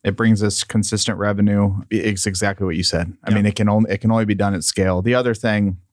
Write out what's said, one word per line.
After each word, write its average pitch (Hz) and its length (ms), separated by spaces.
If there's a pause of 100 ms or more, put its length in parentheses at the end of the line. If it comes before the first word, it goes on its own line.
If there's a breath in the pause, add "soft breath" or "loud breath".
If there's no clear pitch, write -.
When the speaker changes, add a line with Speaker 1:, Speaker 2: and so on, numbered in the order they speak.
Speaker 1:
It 101 100
brings 110 260
us 104 220
consistent 104 540
revenue. 101 640 (100)
I-, 110 40
it's 101 300
exactly 98 400
what 82 120
you 87 60
said. 87 280 (140)
I 101 60
Speaker 2:
Yeah. 101 40
Speaker 1:
mean, 101 100
it 101 100
can 107 120
only, 107 240
it 98 80
can 110 120
only 113 120
be 104 120
done 101 180
at 85 100
scale. 92 380
The 117 140
other 123 180
thing 104 460 (140)